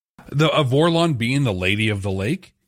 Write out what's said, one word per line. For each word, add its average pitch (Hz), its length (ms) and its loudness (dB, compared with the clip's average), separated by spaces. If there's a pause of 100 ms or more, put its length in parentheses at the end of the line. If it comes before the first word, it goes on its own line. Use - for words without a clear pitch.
(320)
The, 147 180 2
a 156 140 2
Vorlon 165 520 2
being 127 280 0
the 104 100 0
lady 104 360 0
of 101 120 -4
the 98 80 -4
lake? 98 460 -6 (120)